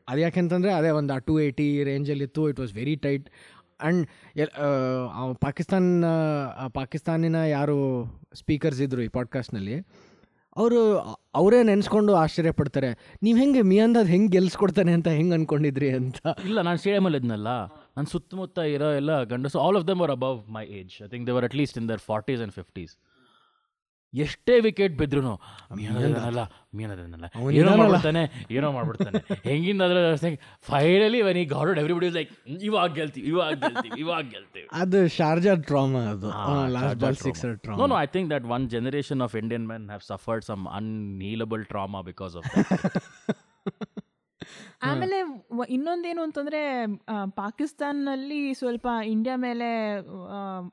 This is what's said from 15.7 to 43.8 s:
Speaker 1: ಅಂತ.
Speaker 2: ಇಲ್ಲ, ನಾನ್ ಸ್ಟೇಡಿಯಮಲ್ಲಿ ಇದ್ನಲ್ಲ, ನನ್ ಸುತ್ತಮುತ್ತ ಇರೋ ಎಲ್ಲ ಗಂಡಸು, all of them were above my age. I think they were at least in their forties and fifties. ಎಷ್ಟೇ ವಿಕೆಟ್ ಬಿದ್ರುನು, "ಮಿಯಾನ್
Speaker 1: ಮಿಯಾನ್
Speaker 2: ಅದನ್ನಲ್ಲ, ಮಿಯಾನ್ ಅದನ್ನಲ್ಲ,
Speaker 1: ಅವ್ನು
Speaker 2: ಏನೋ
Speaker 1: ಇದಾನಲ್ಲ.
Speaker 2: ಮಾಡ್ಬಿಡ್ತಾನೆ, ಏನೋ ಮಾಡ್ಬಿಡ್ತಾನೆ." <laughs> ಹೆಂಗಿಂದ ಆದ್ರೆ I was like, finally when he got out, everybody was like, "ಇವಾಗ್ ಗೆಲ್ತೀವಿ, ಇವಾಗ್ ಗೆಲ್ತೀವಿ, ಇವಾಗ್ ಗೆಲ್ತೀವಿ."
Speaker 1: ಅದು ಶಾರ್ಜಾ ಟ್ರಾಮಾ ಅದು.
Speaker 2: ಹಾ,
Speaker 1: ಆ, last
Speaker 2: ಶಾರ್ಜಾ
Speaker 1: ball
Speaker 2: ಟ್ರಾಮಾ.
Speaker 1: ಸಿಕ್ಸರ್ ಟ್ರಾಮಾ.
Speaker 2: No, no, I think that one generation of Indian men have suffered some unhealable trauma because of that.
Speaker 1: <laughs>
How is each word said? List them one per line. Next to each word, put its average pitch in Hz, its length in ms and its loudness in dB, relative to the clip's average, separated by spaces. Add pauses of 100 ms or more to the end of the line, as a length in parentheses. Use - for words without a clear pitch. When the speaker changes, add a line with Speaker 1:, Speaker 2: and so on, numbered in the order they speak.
Speaker 1:
ಅಂತ. 127 240 -2 (300)
Speaker 2:
ಇಲ್ಲ, 208 160 0
ನಾನ್ 170 160 0
ಸ್ಟೇಡಿಯಮಲ್ಲಿ 190 400 2
ಇದ್ನಲ್ಲ, 113 300 -4 (180)
ನನ್ - 400 -10
ಸುತ್ತಮುತ್ತ 185 540 -8
ಇರೋ 147 340 0
ಎಲ್ಲ 143 300 0
ಗಂಡಸು, 127 360 -2
all 180 220 4
of 165 100 0
them 180 120 0
were 139 160 0
above 117 360 -4
my 101 260 -12
age. 92 260 -18
I 95 60 -18
think 120 160 -6
they 123 100 2
were 120 120 0
at 135 100 0
least 139 200 -2
in 113 80 -2
their 110 120 -4
forties 110 460 -4
and 98 120 -14
fifties. 87 300 -12 (1200)
ಎಷ್ಟೇ 151 460 2
ವಿಕೆಟ್ 196 380 2
ಬಿದ್ರುನು, 135 420 -2 (360)
"ಮಿಯಾನ್ 107 220 -6
Speaker 1:
ಮಿಯಾನ್ 127 160 2
Speaker 2:
ಅದನ್ನಲ್ಲ, 117 260 -4 (360)
ಮಿಯಾನ್ 107 180 -8
ಅದನ್ನಲ್ಲ, 85 320 -14
Speaker 1:
ಅವ್ನು 120 260 -4
Speaker 2:
ಏನೋ 147 100 6
Speaker 1:
ಇದಾನಲ್ಲ. 196 180 8
Speaker 2:
ಮಾಡ್ಬಿಡ್ತಾನೆ, 165 720 4
ಏನೋ 143 200 0
ಮಾಡ್ಬಿಡ್ತಾನೆ." 151 460 -2
<laughs> - 260 -6
ಹೆಂಗಿಂದ 170 380 0
ಆದ್ರೆ 180 300 4
I 160 40 2
was 147 100 -2
like, 160 140 -2 (320)
finally 196 520 4
when 180 200 2
he 139 100 -4
got 143 160 0
out, 160 140 0
everybody 170 300 0
was 170 80 -2
like, 156 420 -12
"ಇವಾಗ್ 180 320 0
ಗೆಲ್ತೀವಿ, 143 320 -6
ಇವಾಗ್ 160 340 0
ಗೆಲ್ತೀವಿ, - 380 -4
ಇವಾಗ್ 160 300 -4
ಗೆಲ್ತೀವಿ." 98 440 -18
Speaker 1:
ಅದು 185 340 4
ಶಾರ್ಜಾ 170 460 2
ಟ್ರಾಮಾ 135 460 2
ಅದು. 107 300 -4
Speaker 2:
ಹಾ, 104 100 -6
Speaker 1:
ಆ, 139 280 -2
last 127 220 -2
Speaker 2:
ಶಾರ್ಜಾ 135 180 -2
Speaker 1:
ball 135 80 0
Speaker 2:
ಟ್ರಾಮಾ. 135 180 -4
Speaker 1:
ಸಿಕ್ಸರ್ 117 260 -8
ಟ್ರಾಮಾ. 113 260 -2
Speaker 2:
No, 277 60 2
no, 165 180 0
I - 20 -20
think 180 220 -2
that 120 240 -4
one 131 180 -4
generation 135 480 -4
of 113 200 -4
Indian 117 200 -4
men 113 180 -10
have 104 220 -14 (100)
suffered 110 380 -6
some 95 160 -6 (120)
unhealable 110 920 -6
trauma 98 400 -8
because 87 300 -12
of - 20 -10
that. - 640 -2
Speaker 1:
<laughs> - 1000 -12 (800)